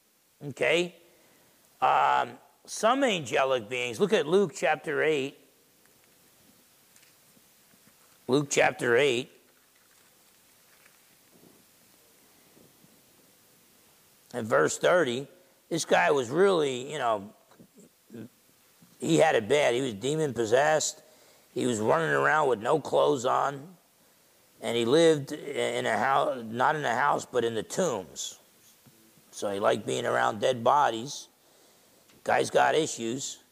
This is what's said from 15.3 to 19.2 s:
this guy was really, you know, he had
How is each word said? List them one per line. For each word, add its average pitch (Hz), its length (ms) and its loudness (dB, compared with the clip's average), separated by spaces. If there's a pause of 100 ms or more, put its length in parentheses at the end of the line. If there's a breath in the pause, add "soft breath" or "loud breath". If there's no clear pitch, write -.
this 165 160 -4
guy 175 260 4
was 131 180 0
really, 147 640 0
you 151 80 -8
know, 110 340 -2 (1700)
he 151 180 2
had 156 160 4